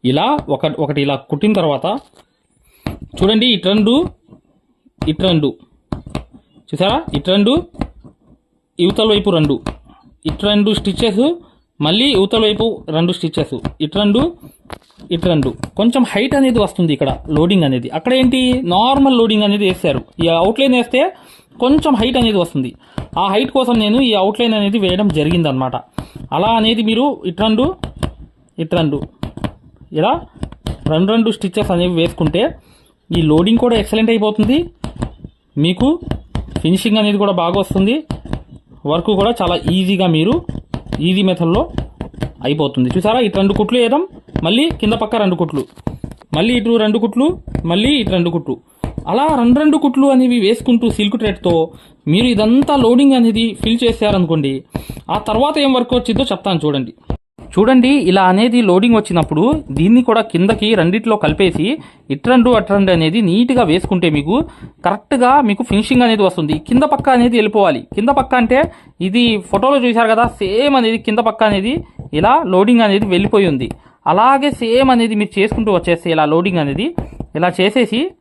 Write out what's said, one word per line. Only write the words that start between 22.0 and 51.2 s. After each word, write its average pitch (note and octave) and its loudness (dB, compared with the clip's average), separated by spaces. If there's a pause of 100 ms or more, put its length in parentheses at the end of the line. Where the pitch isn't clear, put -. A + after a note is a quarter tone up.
హైట్ B3+ 0
అనేది G#3+ 0
వస్తుంది. B2+ -4 (520)
ఆ - 0
హైట్ B3 0
కోసం A#3+ 0 (100)
నేను G#3+ 2 (100)
ఈ A3 0 (100)
అవుట్లైన్ A3 0
అనేది G3+ -2
వేయడం F#3 0 (100)
జరిగిందనమాట. C#3 -2 (600)
అలా G3+ 0 (100)
అనేది A3 0
మీరు A#3 0 (260)
ఇటు E3+ -6
రెండు, A3 2 (1000)
ఇటు D#3+ -4
రెండు, D3 -2 (1000)
ఇలా G3+ 0 (800)
రెండు F3+ 2
రెండు A3+ 2
స్టిచ్చెస్ G3 -4
అనేవి F3 -2
వేసుకుంటే E3 -2 (760)
ఈ E3 0
లోడింగ్ F#3 2
కూడా A#3 2
ఎక్సలెంట్ A3 -2
అయిపోతుంది. G#3+ 0 (1080)
మీకు F3+ 0 (760)
ఫినిషింగ్ G3 0
అనేది G#3 0
కూడా G3+ 0 (100)
బాగా F3 -2
వస్తుంది. G3 0 (960)
వర్క్ E3+ -2 (100)
కూడా G#3+ 2 (100)
చాలా F3 -2 (200)
ఈజీగా F#3 0 (100)
మీరు F3+ 2 (720)
ఈజీ F#3 2
మెథడ్‌లో F3 0 (840)
అయిపోతుంది. C#3 -2
చూసారా, G#3+ 0
ఇటు G3 -2
రెండు G3 0
కుట్లు A#3+ 0
వేయడం, B3 0 (440)
మళ్ళీ A#3 0 (160)
కింద A3 0
పక్క G#3+ -2
రెండు F#3 0
కుట్లు, D3+ -4 (760)
మళ్ళీ A3 0
ఇటు A#3 0
రెండు G#3+ 0
కుట్లు, A#3+ 0 (460)
మళ్ళీ G#3+ 0 (100)
ఇటు F#3+ -2
రెండు E3+ 0
కుట్లు, C#3 -6 (560)
అలా B3+ 0 (160)
రెండు B3 4
రెండు D4+ 2
కుట్లు C4+ 2
అనేవి B3 2
వేసుకుంటూ A#3 0 (100)
సిల్క్ G#3 -2